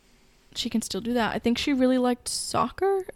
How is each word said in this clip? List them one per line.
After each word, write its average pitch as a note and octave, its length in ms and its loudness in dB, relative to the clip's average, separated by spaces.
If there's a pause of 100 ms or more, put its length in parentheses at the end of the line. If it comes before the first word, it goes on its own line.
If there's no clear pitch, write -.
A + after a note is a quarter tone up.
(540)
she - 160 -6
can A3+ 120 0
still - 180 -6
do A#3 140 -4
that. A#3 200 2
I - 40 -4
think A#3 200 0
she D4 140 0
really B3+ 260 4
liked B3 300 0
soccer - 760 -2 (100)